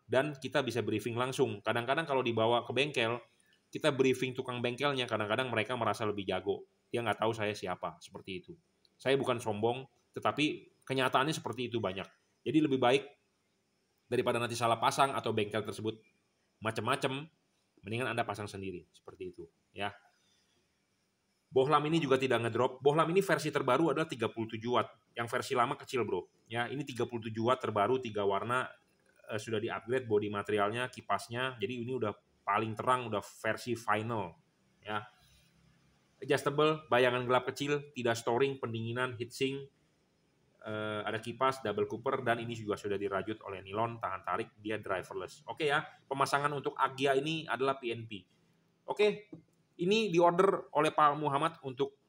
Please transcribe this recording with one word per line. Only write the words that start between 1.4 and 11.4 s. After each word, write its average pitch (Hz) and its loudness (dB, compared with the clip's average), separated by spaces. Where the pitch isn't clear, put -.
Kadang-kadang 120 0
kalau 135 0
dibawa 117 2
ke 120 -4
bengkel, 123 0
kita 139 -2
briefing 131 2
tukang 123 -6
bengkelnya, 123 -2
kadang-kadang 113 0
mereka 113 0
merasa 107 0
lebih 101 -2
jago. 92 -2
Dia 117 -2
nggak 110 0
tahu 113 2
saya 107 -4
siapa, 90 -6
seperti 92 -12
itu. - -18
Saya 135 2
bukan 123 0
sombong, 113 -2
tetapi - -2
kenyataannya 131 2
seperti 117 -6